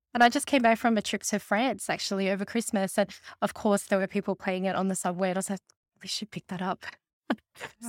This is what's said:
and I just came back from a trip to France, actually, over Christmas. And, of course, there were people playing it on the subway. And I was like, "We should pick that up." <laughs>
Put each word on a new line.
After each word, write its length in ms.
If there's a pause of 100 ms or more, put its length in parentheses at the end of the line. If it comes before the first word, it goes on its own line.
(120)
and 100
I 60
just 160
came 160
back 160
from 220
a 40
trip 200
to 160
France, 500
actually, 400
over 160
Christmas. 540
And, 100 (320)
of 140
course, 300
there 140
were 80
people 300
playing 300
it 100
on 120
the 80
subway. 340
And 80
I 20
was 100
like, 100 (420)
"We 60
should 220
pick 160
that 160
up." 240 (420)
<laughs> 140 (460)